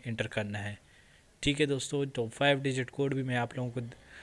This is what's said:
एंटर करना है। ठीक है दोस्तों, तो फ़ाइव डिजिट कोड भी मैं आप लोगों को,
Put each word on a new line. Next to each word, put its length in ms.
एंटर 200
करना 320
है। 200
ठीक 160
है 60
दोस्तों, 400
तो 240
फ़ाइव 300
डिजिट 300
कोड 240
भी 100
मैं 120
आप 220
लोगों 140
को, 100